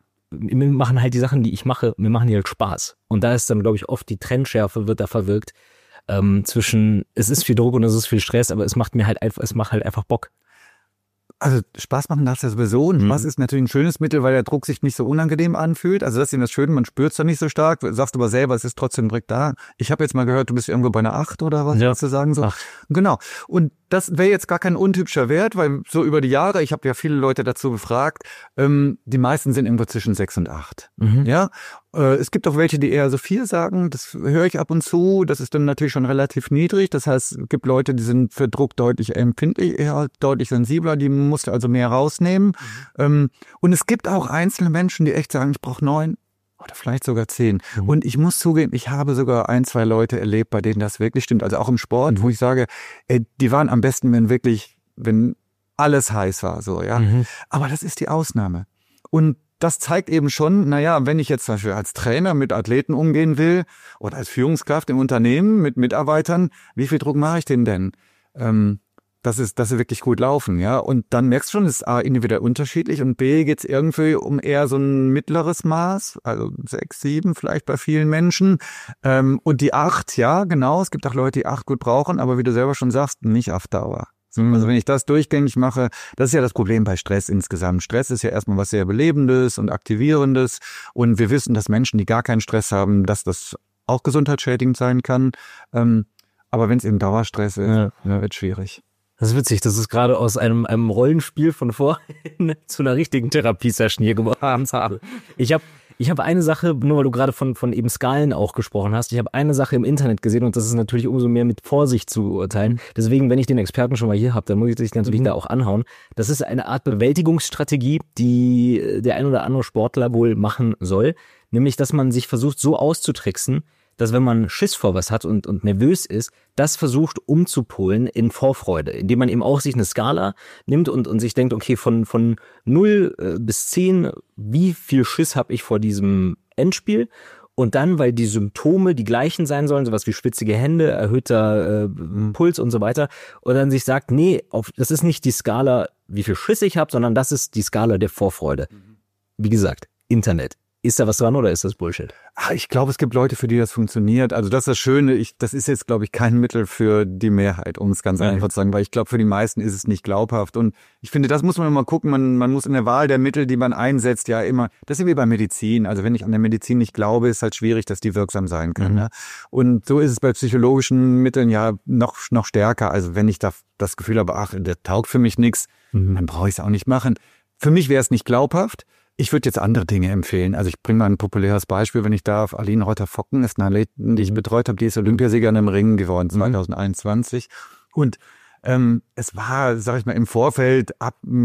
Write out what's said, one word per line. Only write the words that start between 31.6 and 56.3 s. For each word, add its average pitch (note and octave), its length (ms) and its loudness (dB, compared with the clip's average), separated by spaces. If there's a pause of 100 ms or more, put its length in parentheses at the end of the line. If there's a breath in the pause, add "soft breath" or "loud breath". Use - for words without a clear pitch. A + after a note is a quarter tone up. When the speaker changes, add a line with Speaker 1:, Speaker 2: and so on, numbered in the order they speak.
Speaker 2:
Äh, C3+ 200 4
es - 180 -2
gibt - 160 0
auch D3 80 0
welche, D#3 240 2
die C#3 100 2
eher C#3 200 2
so C3+ 80 -2
vier A3+ 280 -4
sagen. F3+ 440 -2
Das - 240 -12
höre D3+ 320 0
ich E3 120 -2
ab D3 140 -4
und E3 100 0
zu. F#3 420 2
Das D3 140 -2
ist C3+ 160 -10
dann D3 100 2
natürlich C#3+ 280 0
schon C3 140 0
relativ C3+ 440 -2
niedrig. F3 400 2
Das C#3 160 -4
heißt, C3 260 -2
es C3 160 -12
gibt - 180 -2
Leute, C3 280 2
die A#2 80 -2
sind A#2+ 300 2
für C3+ 160 -2
Druck C3 260 -2
deutlich A#2+ 400 0
empfindlich, B2 640 0
eher D3 300 -2 (100)
deutlich C3+ 300 0
sensibler. D3+ 480 0
Die C#3+ 140 0
musst C#3+ 360 0
du - 60 -4
also A#2+ 160 0
mehr B2 200 2
rausnehmen. F3 600 2
Speaker 1:
Mhm. F#3 60 0 (440 loud breath)
Speaker 2:
Ähm, D3 320 2 (300 loud breath)
und F3+ 120 4
es - 140 0
gibt A3+ 220 -2
auch F#3 180 -2
einzelne E3+ 440 0
Menschen, E3+ 360 0
die D3 60 0
echt - 180 -2
sagen, C#3 220 0
ich - 80 -4
brauch B2+ 200 -8
neun D#3 360 0 (420)
oder - 160 -20
vielleicht B2 300 -4
sogar A2+ 240 -2
zehn. G#2+ 320 0 (160 loud breath)
Speaker 1:
Mhm. G2 120 -2
Speaker 2:
Und D3+ 180 2
ich B2 100 -4
muss E3 220 2
zugeben, D#3 360 2
ich A#2+ 140 -6
habe C#3 260 -2
sogar B2 360 0
ein, B2 140 2
zwei A2+ 200 -2
Leute A2+ 340 0
erlebt, G#2+ 320 0
bei G#2 120 -2
denen G#2+ 180 0
das G#2 200 -4
wirklich G#2+ 240 -2
stimmt. - 180 0
Also - 160 -2
auch - 100 -2
im B2+ 80 2
Sport, B2 420 0
Speaker 1:
Mhm. F#2+ 40 0
Speaker 2:
wo A#2+ 80 4
ich A2 80 -2
sage, B2+ 280 2 (420 loud breath)
ey, A#2+ 180 2 (140)
die B2+ 120 4
waren D3 160 2
am B2 140 2
besten, C3 300 2
wenn A2+ 180 4
wirklich, A#2+ 480 0 (180)
wenn A2+ 400 0 (400)
alles C#3+ 360 2
heiß F#2+ 300 -2